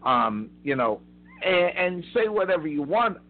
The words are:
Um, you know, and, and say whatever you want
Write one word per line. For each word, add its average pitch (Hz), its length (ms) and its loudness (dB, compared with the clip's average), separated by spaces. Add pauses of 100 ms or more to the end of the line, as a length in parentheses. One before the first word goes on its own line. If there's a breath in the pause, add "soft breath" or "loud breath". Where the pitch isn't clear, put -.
Um, 113 460 0 (140)
you 143 120 -2
know, 117 260 0 (440)
and, 175 320 2
and 180 260 -2 (100)
say 226 140 2
whatever 185 400 0
you 147 140 -2
want 202 380 0 (100)